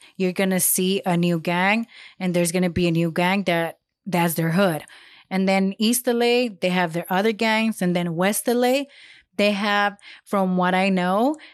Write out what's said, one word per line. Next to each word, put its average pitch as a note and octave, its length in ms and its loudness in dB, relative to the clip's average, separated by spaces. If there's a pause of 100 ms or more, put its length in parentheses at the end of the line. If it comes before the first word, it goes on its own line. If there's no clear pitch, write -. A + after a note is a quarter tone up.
(160)
you're F#3 160 -2
gonna F#3+ 300 0
see F#3 440 0
a F3 120 0
new F3 200 0
gang, F#3 500 -2 (300)
and F3+ 160 -4
there's E3+ 200 0
gonna F3+ 160 0
be F3 180 0
a E3+ 40 2
new E3 200 0
gang F3+ 320 0
that, E3 360 -2 (260)
that's E3+ 300 0
their E3 160 -2
hood. E3+ 340 0 (440)
And F#3+ 160 0
then F#3+ 320 2
East A#3 300 0
L A#3+ 160 0
A, A#3+ 240 2
they F#3 220 -4
have F3+ 240 0
their E3+ 160 -4
other G3 240 0
gangs. A3 480 -2
And F3+ 120 0
then F3 220 -2
West F#3+ 320 -2
L A#3+ 160 2
A, C4+ 240 0 (480)
they G#3 160 2
have, G3+ 460 0 (260)
from F#3+ 320 0
what F3+ 180 2
I F#3 140 2
know, G3 480 0 (180)